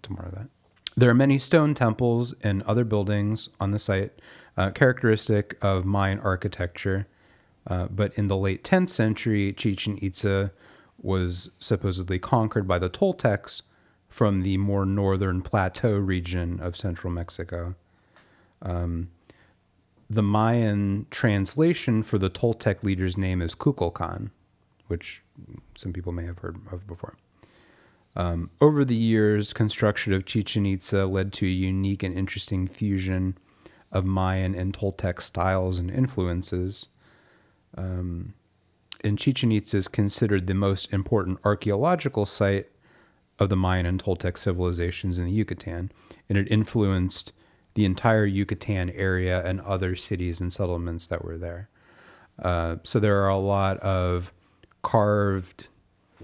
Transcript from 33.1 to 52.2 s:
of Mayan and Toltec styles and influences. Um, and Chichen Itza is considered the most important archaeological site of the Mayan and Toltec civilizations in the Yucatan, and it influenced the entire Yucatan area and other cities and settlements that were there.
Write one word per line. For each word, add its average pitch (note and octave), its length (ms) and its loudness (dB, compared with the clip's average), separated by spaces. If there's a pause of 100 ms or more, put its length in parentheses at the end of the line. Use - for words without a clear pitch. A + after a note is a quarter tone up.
of F#2 140 0
Mayan F#2+ 500 0
and F#2 200 -4
Toltec F#2+ 460 -4
styles F#2 580 0
and F2 120 -4
influences. F2+ 1000 -2 (840)
Um, F2+ 600 -6 (680)
and G2+ 160 2
Chichen B2+ 320 2
Itza G#2 280 2
is F#2+ 100 -2
considered G2+ 580 2
the F#2+ 60 0
most G2 400 0
important F#2+ 500 0
archaeological G#2+ 840 2
site G2 420 0 (720)
of G2+ 100 4
the F#2+ 80 2
Mayan F#2 300 2
and F#2 120 0
Toltec F2+ 380 -2
civilizations F2+ 800 -2
in F2 60 0
the F2 80 -2
Yucatan, F2+ 580 -4 (380)
and G2+ 80 2
it G2 140 2
influenced G2 800 0 (400)
the G#2+ 140 2
entire G#2+ 400 2
Yucatan G2 640 -2
area F#2 520 0
and F#2 200 -2
other F#2 340 -2
cities F2 420 -4
and F2+ 140 -4
settlements E2+ 540 -4
that E2 180 -6
were E2+ 140 -8
there. F2 320 -10 (680)